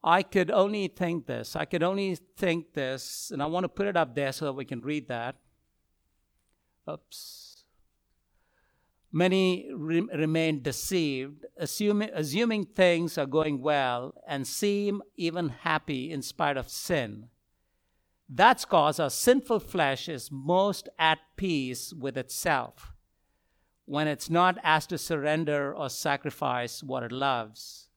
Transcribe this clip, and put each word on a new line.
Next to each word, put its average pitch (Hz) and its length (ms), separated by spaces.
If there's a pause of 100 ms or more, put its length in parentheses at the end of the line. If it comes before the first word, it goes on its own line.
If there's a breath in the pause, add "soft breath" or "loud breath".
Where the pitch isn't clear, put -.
I 175 200
could 185 280
only 202 380
think 170 380
this. 117 280
I 151 120
could 170 160
only 190 340 (200)
think 170 360
this, - 580
and 139 120
I 147 40
want 175 180
to 170 40
put 196 180
it 196 100
up 143 180
there 135 180
so 156 140
that 139 80
we 135 100
can 123 160
read 147 280
that. 120 280 (1500)
Oops. - 720 (1500)
Many 185 580
re-, 160 440
remain 156 480
deceived, 143 840 (140)
assuming, 208 560
assuming 202 500
things 170 540
are 143 80
going 147 340
well, 131 540 (120)
and 139 200
seem 202 560 (140)
even 165 340
happy 151 600
in 143 120
spite 147 340
of 127 140
sin. 117 580 (1000)
That's 202 360
'cause 156 340
our 151 120
sinful 247 500
flesh 143 480
is 135 240
most 175 560 (100)
at 160 200 (180)
peace 139 560
with 135 240
itself - 800 (880)
when 147 240
it's 143 220
not 180 320
asked 156 260
to 170 100
surrender 147 760
or 139 160
sacrifice 127 920
what 131 200
it 117 100
loves 123 840